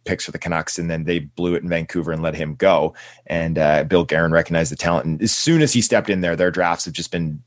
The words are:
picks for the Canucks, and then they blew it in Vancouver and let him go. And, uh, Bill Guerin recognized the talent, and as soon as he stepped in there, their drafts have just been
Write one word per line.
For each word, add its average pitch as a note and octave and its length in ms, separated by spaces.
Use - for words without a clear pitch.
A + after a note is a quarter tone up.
picks F#2 180
for E2+ 80
the - 80
Canucks, E2 400
and E2+ 100
then E2 140
they E2+ 160
blew E2+ 360
it E2 60
in F2 60
Vancouver E2 460
and D#2+ 100
let D#2+ 100
him D#2 220
go. D#2+ 400
And, E2 320
uh, D2+ 240
Bill E2+ 220
Guerin D#2+ 260
recognized E2 400
the D2 60
talent, E2+ 280
and D#2+ 160
as A2 120
soon D#3+ 280
as D3+ 120
he A#2+ 80
stepped A2 280
in F#2+ 120
there, E2+ 160
their F2+ 140
drafts E2+ 340
have E2+ 80
just - 180
been D#2+ 340